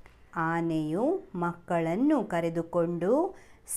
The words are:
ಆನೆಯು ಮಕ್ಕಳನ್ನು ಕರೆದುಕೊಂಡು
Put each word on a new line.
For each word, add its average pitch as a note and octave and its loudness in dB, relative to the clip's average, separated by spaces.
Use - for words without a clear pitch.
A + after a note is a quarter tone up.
ಆನೆಯು E3 0
ಮಕ್ಕಳನ್ನು F3 0
ಕರೆದುಕೊಂಡು E3+ 0